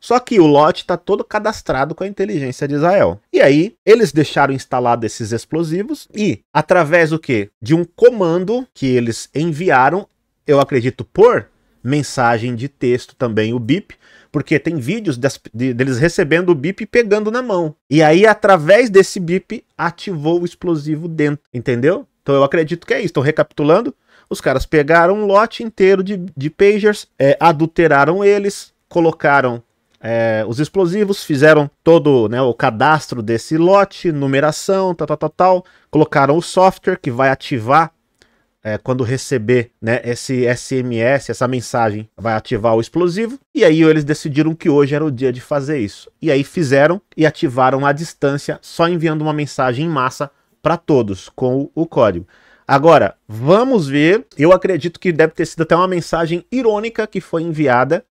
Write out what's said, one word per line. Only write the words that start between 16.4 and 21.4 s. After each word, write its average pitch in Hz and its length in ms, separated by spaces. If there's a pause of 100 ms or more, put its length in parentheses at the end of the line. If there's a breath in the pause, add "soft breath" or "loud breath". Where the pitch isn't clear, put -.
o 170 80
bip 151 260
e 214 40
pegando 214 440
na 247 120
mão. 180 340 (120)
E 151 140
aí, 165 240
através 202 640
desse 190 300
bip, 185 440 (140)
ativou 165 600
o 175 40
explosivo 160 640
dentro, 151 380 (100)